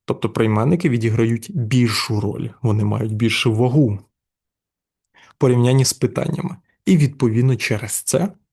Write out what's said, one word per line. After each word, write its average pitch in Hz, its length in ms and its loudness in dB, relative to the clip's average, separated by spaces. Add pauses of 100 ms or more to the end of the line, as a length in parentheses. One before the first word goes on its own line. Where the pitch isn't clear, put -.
тобто - 240 -4
прийменники 120 600 0
відіграють 113 640 0
більшу 113 640 0
роль, 107 300 -6 (120)
вони 107 220 0
мають 107 320 -2
більшу 113 380 0
вагу 120 460 2 (1120)
в - 240 -20
порівнянні 127 480 4
з - 80 -2
питаннями. - 600 -4 (300)
І, 185 120 4
відповідно, 127 580 2
через 110 380 -4
це 165 340 -2 (260)